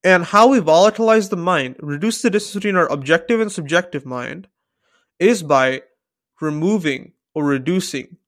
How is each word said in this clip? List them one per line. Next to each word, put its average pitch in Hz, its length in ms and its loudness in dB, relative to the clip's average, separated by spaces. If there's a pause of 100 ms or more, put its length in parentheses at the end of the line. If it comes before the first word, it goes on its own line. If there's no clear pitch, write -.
And 180 220 4
how 220 240 6
we 269 100 4
volatilize 208 680 4
the 190 80 -4
mind, 160 420 -2
reduce 151 420 -6
the 240 80 0
distance 202 260 -4
between 202 200 -4
our 170 160 0
objective 165 480 0
and 214 120 -4
subjective 156 540 -4
mind, 127 440 -12 (680)
is 196 240 2
by 131 420 0 (580)
removing 156 720 -4 (200)
or 151 120 -4
reducing 143 720 -4 (100)